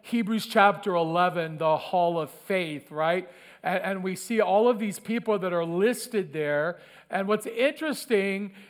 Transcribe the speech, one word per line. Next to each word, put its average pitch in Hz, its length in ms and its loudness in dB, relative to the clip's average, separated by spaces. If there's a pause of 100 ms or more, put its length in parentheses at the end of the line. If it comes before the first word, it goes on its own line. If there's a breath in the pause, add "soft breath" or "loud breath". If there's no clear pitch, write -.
Hebrews 226 460 -2
chapter 202 480 4
eleven 165 640 0
the 156 180 2
Hall 170 420 0
of 151 120 -4
Faith, 165 600 -4
right? 165 380 0 (320 loud breath)
And, 185 220 -2
and 190 200 -6
we 185 120 -4
see 220 260 -2
all 202 260 4
of 240 120 2
these 208 200 -4
people 220 400 -2
that 175 140 -2
are 170 120 0
listed 190 680 -2
there. 151 460 -2 (300 loud breath)
And 190 180 -4
what's 214 180 0
interesting 226 1080 -2 (160 loud breath)